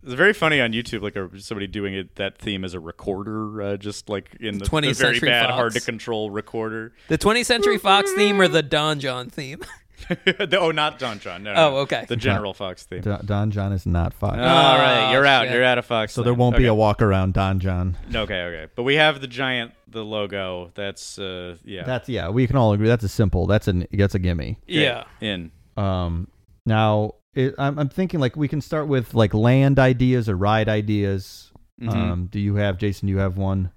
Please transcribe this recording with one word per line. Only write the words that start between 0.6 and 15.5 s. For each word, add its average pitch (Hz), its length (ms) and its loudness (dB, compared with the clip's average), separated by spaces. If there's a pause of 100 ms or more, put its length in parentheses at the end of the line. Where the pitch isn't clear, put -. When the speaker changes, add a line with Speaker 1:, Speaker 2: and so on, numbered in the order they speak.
Speaker 1:
YouTube, 113 300 -6
like, 104 120 -6
a, 95 140 -6 (100)
somebody 98 280 -8
doing 98 260 -6
it, 95 240 -8
that 98 220 -6
theme 98 260 -6
as 90 80 -8
a 90 80 -10
recorder, 104 800 -8
uh, 101 160 -4
just, 101 320 -12
like, 101 320 -6
in 107 140 -6
the, 101 60 -6
the 95 40 -10
Speaker 2:
Twentieth 143 340 0
Speaker 1:
very 120 180 2
Speaker 2:
Century 135 120 0
Speaker 1:
bad, 120 200 4
Speaker 2:
Fox. 123 60 -2
Speaker 1:
hard 120 200 0
to 120 60 -2
control 107 500 -6
recorder. 110 640 -8 (140)
Speaker 2:
The 156 100 0
twentieth 220 280 2
Century 233 300 2
Fox 202 380 2
theme 202 260 2
or 185 80 6
the 156 140 2
Don 151 360 0
John 127 300 -6
theme? 139 400 -12
<laughs> - 20 -18 (540)
Speaker 1:
The, 185 340 0
oh, 170 120 2
not 151 280 -2
Don 120 220 -6
John. 92 220 -12
No, 104 100 -10
Speaker 2:
Oh, - 20 -6 (180)
Speaker 1:
no. 135 80 -2
Speaker 2:
okay. 135 280 -4
Speaker 1:
The 117 80 -2
Speaker 3:
Don 110 40 -4
Speaker 1:
General 101 340 0
Fox 92 300 -10
theme. 90 180 -10
Speaker 3:
Don, 101 240 -2
Don 104 240 0
John 101 220 -2
is 92 120 -4
not 85 300 0
Fox. - 240 -4
Speaker 1:
All 120 40 -4
right, 131 640 4
Speaker 2:
Oh, 131 40 2
Speaker 1:
you're 135 140 4
out. 135 180 6
Speaker 2:
shit. 127 80 -2